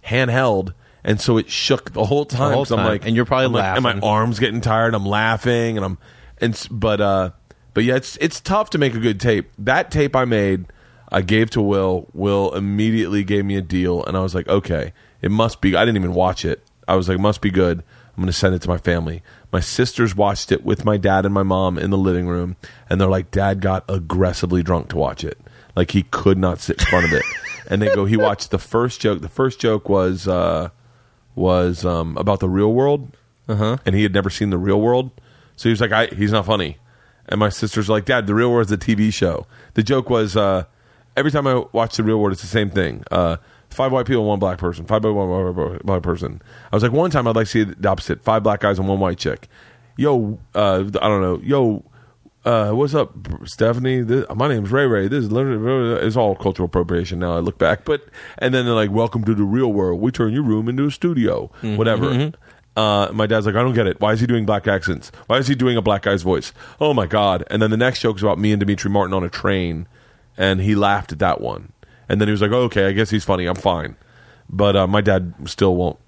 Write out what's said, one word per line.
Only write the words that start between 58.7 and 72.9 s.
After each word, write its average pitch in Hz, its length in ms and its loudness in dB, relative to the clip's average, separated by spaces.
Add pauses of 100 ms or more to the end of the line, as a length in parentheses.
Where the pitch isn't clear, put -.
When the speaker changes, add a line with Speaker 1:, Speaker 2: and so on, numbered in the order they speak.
Speaker 1:
like, 107 180 0
"Welcome 113 320 0
to 110 100 2
the 104 80 0
real 113 300 0
world. 92 280 0
We 120 120 0
turn 110 200 0
your 143 120 -2
room 110 240 0
into 131 180 -2
a 143 40 0
studio." 135 600 -2 (120)
Speaker 2:
Mm-hmm, 107 140 -4
Speaker 1:
Whatever. 113 300 2
Speaker 2:
mm-hmm. 147 280 -2 (420)
Speaker 1:
Uh, 104 360 2
my 107 140 0
dad's 107 180 0
like, 104 120 0
"I 117 60 2
don't 127 120 0
get 110 140 2
it. 92 120 -4
Why 104 120 2
is 110 80 0
he 120 80 2
doing 113 180 0
black 104 220 0
accents? 95 420 -2 (160)
Why 117 120 2
is 127 100 0
he 139 80 2
doing 123 200 2
a 113 60 0
black 101 200 0
guy's 98 200 0
voice? 90 300 -2 (280)
Oh 151 140 2
my 104 120 0
God." 95 440 2
And 107 100 0
then 110 120 2
the 110 40 2
next 123 240 0
joke 110 180 0
is 95 40 -4
about 98 160 2
me 104 140 2
and 104 80 2
Demetri 101 280 0
Martin 98 260 0
on 92 100 0
a 85 40 -6
train, 87 600 -4 (480)
and 95 240 2
he 104 160 2
laughed 101 340 0
at 78 80 -10
that 87 220 0
one. 52 320 -10 (360)
And 104 120 2
then 107 80 2
he 104 40 2
was 101 80 0
like, 104 120 2
"Oh, 123 180 2
okay, 98 160 2
I 98 60 2